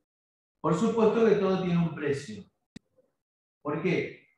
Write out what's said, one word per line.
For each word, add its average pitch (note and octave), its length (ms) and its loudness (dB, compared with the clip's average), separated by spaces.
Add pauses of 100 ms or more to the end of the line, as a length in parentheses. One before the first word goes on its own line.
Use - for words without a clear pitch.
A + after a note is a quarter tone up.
(600)
Por E3 180 0
supuesto A3+ 480 2
que G3 100 6
todo F#3 280 0
tiene F3 140 0
un D#3+ 180 0
precio. C#3+ 480 -6 (1160)
¿Por D3+ 200 -6
qué? - 460 -4 (100)